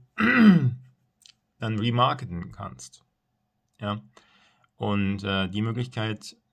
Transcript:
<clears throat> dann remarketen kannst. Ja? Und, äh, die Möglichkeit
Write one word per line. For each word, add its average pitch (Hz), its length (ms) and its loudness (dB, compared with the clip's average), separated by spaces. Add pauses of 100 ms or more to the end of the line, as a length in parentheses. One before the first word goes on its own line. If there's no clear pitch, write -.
(160)
<clears throat> 214 680 4 (720)
dann 110 200 -4
remarketen 117 720 -2
kannst. - 520 -18 (760)
Ja? 104 220 -6 (720)
Und, 101 480 -2
äh, 98 240 -2
die 101 140 -4
Möglichkeit 113 760 -6 (160)